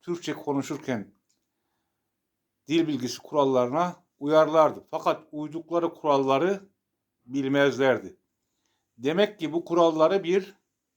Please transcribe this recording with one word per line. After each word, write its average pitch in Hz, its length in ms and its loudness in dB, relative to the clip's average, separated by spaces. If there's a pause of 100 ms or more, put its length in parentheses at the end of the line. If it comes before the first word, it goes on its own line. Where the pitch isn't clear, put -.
Türkçe 170 320 -8
konuşurken 135 800 -6 (1500)
dil 160 200 0
bilgisi 123 300 -6
kurallarına 139 880 0 (140)
uyarlardı. 151 720 4
Fakat 156 420 -4
uydukları 165 640 -6
kuralları 143 760 0 (560)
bilmezlerdi. 135 920 0 (840)
Demek 180 400 0
ki 151 140 -6
bu 165 120 -4
kuralları 165 600 2
bir 185 320 -2 (400)